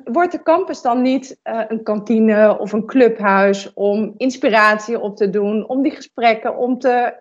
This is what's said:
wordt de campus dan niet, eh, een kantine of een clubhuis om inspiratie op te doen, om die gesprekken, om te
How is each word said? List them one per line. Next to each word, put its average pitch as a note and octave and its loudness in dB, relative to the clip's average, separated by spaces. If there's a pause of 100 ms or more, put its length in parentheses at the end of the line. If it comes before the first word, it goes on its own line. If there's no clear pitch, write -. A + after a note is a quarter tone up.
wordt F4 0
de D#4+ -8
campus E4 0
dan B3 0
niet, C4 -2
eh, A3+ -6
een A3 -6
kantine G#3+ 2
of G3+ -6
een G#3+ -4
clubhuis G3+ 2
om G3+ -2
inspiratie A3+ 0
op G3+ -8
te G3+ 0
doen, G#3 -2
om C4 -2
die C#4 -2
gesprekken, A#3 -2
om B3 -2
te B3 0